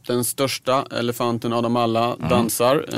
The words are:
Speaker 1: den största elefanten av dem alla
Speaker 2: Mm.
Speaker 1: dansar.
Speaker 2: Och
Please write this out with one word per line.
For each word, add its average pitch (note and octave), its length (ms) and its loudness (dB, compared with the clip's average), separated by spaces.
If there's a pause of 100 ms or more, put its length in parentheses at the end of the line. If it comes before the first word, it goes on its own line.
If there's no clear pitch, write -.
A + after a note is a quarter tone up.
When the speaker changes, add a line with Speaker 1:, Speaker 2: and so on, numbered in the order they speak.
Speaker 1:
den B2 180 0
största C3 600 -2 (140)
elefanten A#2+ 540 -2
av A#2 100 0
dem A#2 140 0
alla A#2 280 2 (100)
Speaker 2:
Mm. - 140 -6
Speaker 1:
dansar. A#2 480 4
Speaker 2:
Och - 220 -4